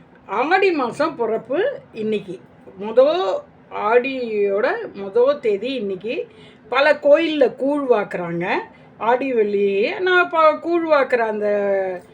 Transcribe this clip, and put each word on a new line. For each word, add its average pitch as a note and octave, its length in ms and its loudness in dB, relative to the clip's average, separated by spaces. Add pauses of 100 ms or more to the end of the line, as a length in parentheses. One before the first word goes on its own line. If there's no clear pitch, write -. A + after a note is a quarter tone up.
(260)
ஆடி D#4+ 440 0
மாசம் D4 460 -2
பிறப்பு B3+ 640 -4 (120)
இன்னைக்கு. G#3+ 460 -6 (420)
மொத A3+ 200 0 (800)
ஆடியோட A3 840 0 (280)
மொத A3+ 460 0
தேதி A3+ 340 -2
இன்னைக்கு. G#3+ 520 -6 (420)
பல C#4+ 240 4
கோயில்ல D4 640 4
கூழ் C#4+ 360 -2
வாக்குறாங்க. F3 540 -2 (540)
ஆடி B3+ 340 0
வெள்ளியே G#3 640 0
நான் F4+ 320 2
ப-, D#4 300 4
கூழ் E4 300 -2
வாக்குற C4+ 280 2
அந்த G#3+ 280 -2 (680)